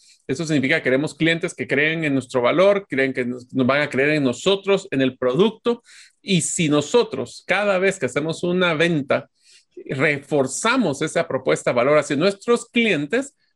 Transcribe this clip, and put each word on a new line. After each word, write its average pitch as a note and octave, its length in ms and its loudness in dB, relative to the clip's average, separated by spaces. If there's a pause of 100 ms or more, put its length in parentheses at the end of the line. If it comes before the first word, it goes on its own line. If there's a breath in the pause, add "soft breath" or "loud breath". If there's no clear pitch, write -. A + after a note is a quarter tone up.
(260 soft breath)
Eso C#3 180 -4
significa D3+ 340 0
que - 40 -10
queremos C3+ 320 0
clientes E3 400 -2
que A#2+ 140 -8
creen D#3 340 0
en C#3+ 120 0
nuestro B2+ 280 -2
valor, F#3+ 460 2
creen C3+ 240 0
que B2 120 -4
nos, B2 300 -10
nos C3 140 2
van C#3+ 140 2
a C#3+ 60 -2
creer C3+ 220 0
en D3+ 140 2
nosotros, F#3+ 680 0
en C3+ 100 0
el C3 160 0
producto, G3+ 680 0 (360 loud breath)
y F#3 200 0
si D#3+ 280 -2
nosotros, D3 800 0
cada G3 320 0
vez F#3 220 0
que - 60 0
hacemos D#3 360 -4
una F3+ 320 0
venta, D3 560 0 (560 soft breath)
reforzamos D3 1160 0
esa E3 260 -2
propuesta D3 420 -2
de B2+ 60 0
valor C#3 220 4
hacia C#3+ 180 -2
nuestros G3+ 520 0
clientes, A3 680 0 (200)